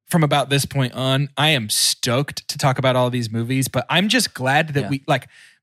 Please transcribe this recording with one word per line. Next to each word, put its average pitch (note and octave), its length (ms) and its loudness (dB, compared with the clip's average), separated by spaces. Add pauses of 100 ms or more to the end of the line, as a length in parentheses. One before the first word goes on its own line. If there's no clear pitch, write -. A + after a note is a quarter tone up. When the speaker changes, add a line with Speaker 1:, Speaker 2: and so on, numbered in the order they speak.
Speaker 1:
from E3 160 2
about C#3+ 260 2
this C#3 160 2
point C3 280 -2
on, C3+ 440 0
I D3+ 120 2
am B2 200 2
stoked - 800 -2
to - 100 -8
talk C#3 220 2
about B2+ 160 2
all B2 140 2
these A#2+ 220 -4
movies, B2 360 -2
but - 220 -4
I'm F3 180 2
just G#3+ 260 0
glad C#3+ 360 0
that C#3 160 -2
Speaker 2:
Yeah. G2+ 40 -6
Speaker 1:
we, C#3 180 -4
like, C3+ 200 0 (360)